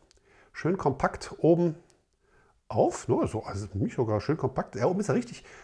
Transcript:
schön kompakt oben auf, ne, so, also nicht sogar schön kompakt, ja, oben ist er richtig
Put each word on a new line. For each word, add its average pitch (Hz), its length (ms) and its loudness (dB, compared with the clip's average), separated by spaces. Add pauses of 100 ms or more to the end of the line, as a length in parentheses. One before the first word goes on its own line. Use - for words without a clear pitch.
(520)
schön 180 260 -2
kompakt - 600 -2
oben 165 380 4 (920)
auf, - 400 2
ne, 311 200 2
so, 110 160 -6
also 101 300 -8
nicht 117 220 -2
sogar 110 240 0
schön 151 180 -2
kompakt, - 380 -4
ja, 123 100 0
oben 180 140 2
ist 208 80 -2
er 135 80 2
richtig - 300 -6 (180)